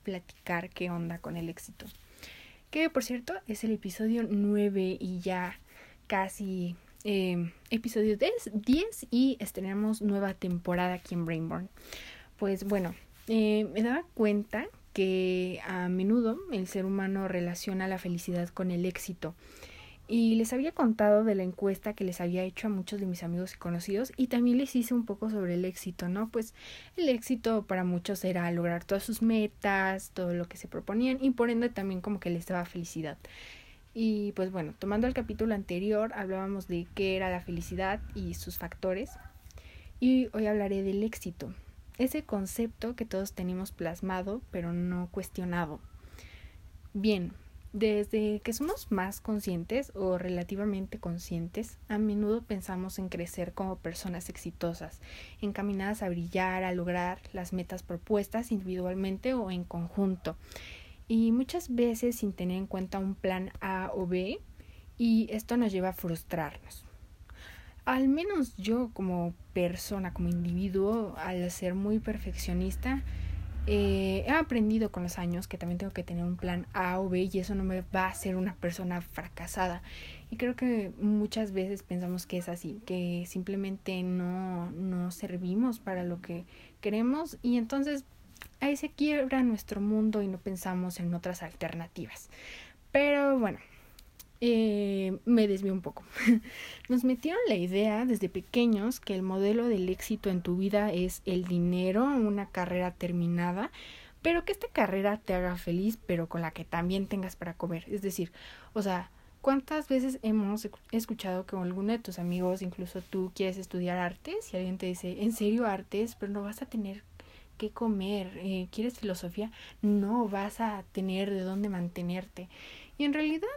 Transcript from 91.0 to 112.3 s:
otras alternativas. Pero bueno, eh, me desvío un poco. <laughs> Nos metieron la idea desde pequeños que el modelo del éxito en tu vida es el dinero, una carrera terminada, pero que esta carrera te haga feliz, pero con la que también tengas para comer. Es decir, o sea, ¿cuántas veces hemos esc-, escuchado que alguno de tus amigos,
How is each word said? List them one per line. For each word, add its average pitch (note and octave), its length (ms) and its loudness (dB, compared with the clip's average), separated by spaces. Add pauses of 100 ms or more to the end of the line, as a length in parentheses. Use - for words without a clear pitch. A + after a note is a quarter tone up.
otras F3 300 -4
alternativas. E3+ 880 -8 (600)
Pero C#4 480 6
bueno, G#3+ 200 2 (800)
eh, G#3 840 4
me A3 240 8
desvío G3 240 2
un F#3+ 80 0
poco. - 240 -8 (220)
<laughs> A3+ 160 8 (460)
Nos B3 160 4
metieron C#4+ 440 2
la A3 80 4
idea G3+ 480 2
desde G#3 240 2
pequeños A3+ 720 2
que G3+ 140 -4
el F#3 80 -2
modelo G3+ 440 2
del F#3+ 220 2
éxito G3 420 -2
en F3+ 120 2
tu F3 140 0
vida G3+ 360 2
es F3+ 340 -2
el F3+ 180 0
dinero, F3+ 600 2
una G#3+ 440 2
carrera F3+ 440 -2
terminada, F3 800 0 (500)
pero E4+ 220 2
que G4+ 80 -2
esta A4+ 160 -8
carrera G3+ 480 2
te G3 180 -2
haga F3+ 220 0
feliz, F#3 500 0
pero E3+ 220 0
con E3+ 120 -4
la D#3+ 120 -4
que E3 120 -10
también F#3 420 0
tengas F#3+ 280 -4
para F3 200 -8
comer. E3+ 340 -4
Es G3+ 120 -2
decir, F#3 300 -2 (440)
o G#3+ 80 2
sea, F3+ 280 0 (300)
¿cuántas C#4 480 2
veces C4 340 2
hemos G#3+ 420 2
esc-, - 140 -10 (140)
escuchado G3+ 520 -2
que G3 120 -6
alguno F#3 340 0
de A#3 80 0
tus F#3 220 -8
amigos, F3+ 420 0